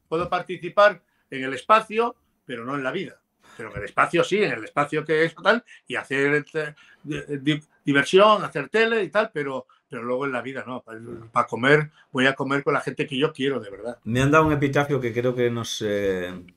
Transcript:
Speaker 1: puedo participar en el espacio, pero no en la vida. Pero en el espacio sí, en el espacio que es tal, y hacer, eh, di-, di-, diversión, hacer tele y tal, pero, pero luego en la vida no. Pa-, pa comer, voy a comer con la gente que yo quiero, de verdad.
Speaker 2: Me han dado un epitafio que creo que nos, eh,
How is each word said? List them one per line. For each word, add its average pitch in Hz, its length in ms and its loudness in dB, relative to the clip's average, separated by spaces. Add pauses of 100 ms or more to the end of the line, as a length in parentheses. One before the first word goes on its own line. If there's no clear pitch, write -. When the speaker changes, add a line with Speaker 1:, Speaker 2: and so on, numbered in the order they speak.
Speaker 1:
puedo 175 220 -4
participar 180 720 2 (280)
en 131 140 -8
el 131 100 -4
espacio, 220 640 0 (300)
pero 117 200 -10
no 135 100 -6
en 139 80 -6
la 131 80 -2
vida. 160 260 -8 (400)
Pero 110 140 -12
en 101 80 -12
el 104 40 -8
espacio 139 400 0
sí, 208 180 0
en 151 120 0
el 113 100 -8
espacio 147 400 -2
que 156 220 2
es 160 100 -6
tal, 202 280 2 (240)
y 120 80 -6
hacer, 143 580 0
eh, 151 200 -6 (300)
di-, 143 360 -8
di-, 151 220 0 (220)
diversión, 185 640 6
hacer 139 240 -6
tele 226 340 2
y 160 60 -6
tal, 214 240 0
pero, 139 340 -6 (220)
pero 117 140 -10
luego 127 220 -2
en 139 60 -4
la 120 100 -4
vida 127 240 -10
no. 123 160 -10
Pa-, 113 120 -18 (400)
pa 120 140 2
comer, 143 440 2 (220)
voy 131 140 2
a 135 60 2
comer 139 300 -2
con 147 100 0
la 131 80 0
gente 143 240 -6
que 135 120 -8
yo 156 160 0
quiero, 131 260 -2
de 101 100 -12
verdad. 107 360 -12
Speaker 2:
Me 120 160 0
han 143 100 4
dado 160 160 6
un 151 60 2
epitafio 143 480 0
que 120 120 -2
creo 120 220 0
que 120 160 2
nos, 117 340 -6
eh, 98 460 -2 (260)